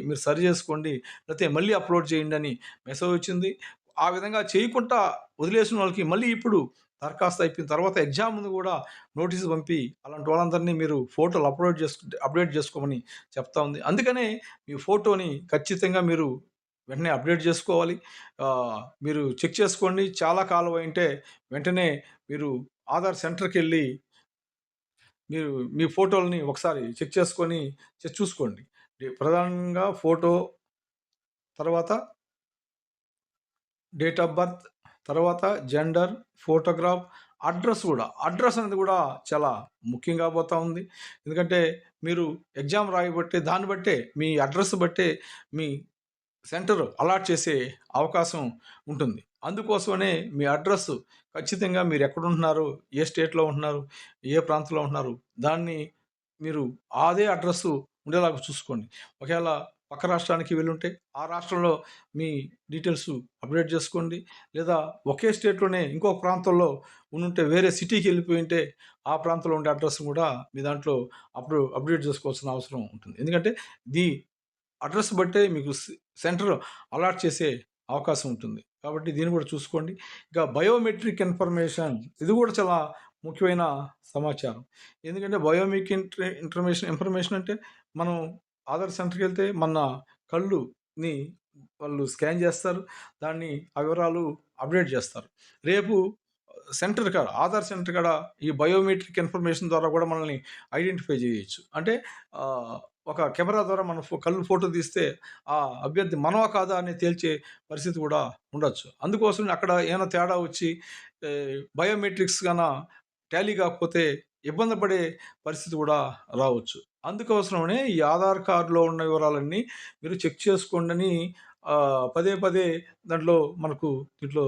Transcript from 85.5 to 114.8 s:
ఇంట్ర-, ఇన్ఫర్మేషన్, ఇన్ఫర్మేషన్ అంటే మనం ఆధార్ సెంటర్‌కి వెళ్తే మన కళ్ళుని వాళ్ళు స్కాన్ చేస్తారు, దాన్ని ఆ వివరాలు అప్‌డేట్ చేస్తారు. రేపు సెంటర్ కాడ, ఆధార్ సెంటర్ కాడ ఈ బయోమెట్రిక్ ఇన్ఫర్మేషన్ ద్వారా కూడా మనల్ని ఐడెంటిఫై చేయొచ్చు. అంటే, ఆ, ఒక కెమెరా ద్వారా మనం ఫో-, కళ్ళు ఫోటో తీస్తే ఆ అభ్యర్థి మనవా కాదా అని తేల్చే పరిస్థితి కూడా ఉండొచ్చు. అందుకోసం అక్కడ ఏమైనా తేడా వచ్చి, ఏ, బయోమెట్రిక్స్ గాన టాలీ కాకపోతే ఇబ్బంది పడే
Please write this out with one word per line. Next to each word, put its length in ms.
ఇంట్ర-, 460
ఇన్ఫర్మేషన్, 500
ఇన్ఫర్మేషన్ 480
అంటే 160
మనం 180
ఆధార్ 240
సెంటర్‌కి 320
వెళ్తే 300
మన 260
కళ్ళుని 840
వాళ్ళు 260
స్కాన్ 360
చేస్తారు, 400
దాన్ని 300
ఆ 100
వివరాలు 420
అప్‌డేట్ 300
చేస్తారు. 380
రేపు 320
సెంటర్ 380
కాడ, 240
ఆధార్ 300
సెంటర్ 300
కాడ 140
ఈ 100
బయోమెట్రిక్ 680
ఇన్ఫర్మేషన్ 500
ద్వారా 200
కూడా 160
మనల్ని 320
ఐడెంటిఫై 440
చేయొచ్చు. 420
అంటే, 180
ఆ, 120
ఒక 200
కెమెరా 360
ద్వారా 200
మనం 180
ఫో-, 160
కళ్ళు 260
ఫోటో 240
తీస్తే 360
ఆ 80
అభ్యర్థి 320
మనవా 300
కాదా 320
అని 160
తేల్చే 380
పరిస్థితి 340
కూడా 220
ఉండొచ్చు. 340
అందుకోసం 460
అక్కడ 220
ఏమైనా 240
తేడా 320
వచ్చి, 320
ఏ, 60
బయోమెట్రిక్స్ 680
గాన 180
టాలీ 240
కాకపోతే 480
ఇబ్బంది 300
పడే 260